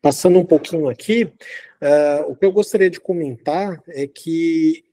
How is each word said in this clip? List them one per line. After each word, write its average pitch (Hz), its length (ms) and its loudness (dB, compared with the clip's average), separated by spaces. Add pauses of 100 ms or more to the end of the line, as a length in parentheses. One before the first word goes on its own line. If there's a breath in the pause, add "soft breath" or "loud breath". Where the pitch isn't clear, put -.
Passando 180 380 4
um 175 60 2
pouquinho 156 440 0
aqui, 208 440 -2 (480 loud breath)
ah, 147 480 2
o 185 80 -10
que - 80 -2
eu 190 80 4
gostaria 190 380 0
de 175 100 -16
comentar 165 880 -6
é 143 180 -8
que 165 880 -2